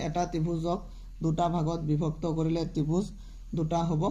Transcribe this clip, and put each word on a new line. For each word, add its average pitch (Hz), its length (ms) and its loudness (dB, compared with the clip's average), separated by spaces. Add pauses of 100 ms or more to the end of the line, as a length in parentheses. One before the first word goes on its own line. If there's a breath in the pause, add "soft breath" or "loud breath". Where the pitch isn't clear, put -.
এটা 170 180 0
ত্ৰিভুজক 170 540 0 (420 loud breath)
দুটা 165 280 2
ভাগত 165 300 0 (100)
বিভক্ত 151 340 0 (140)
কৰিলে 160 280 2
ত্ৰিভুজ 165 400 2 (480 loud breath)
দুটা 165 300 0
হ'ব 160 280 2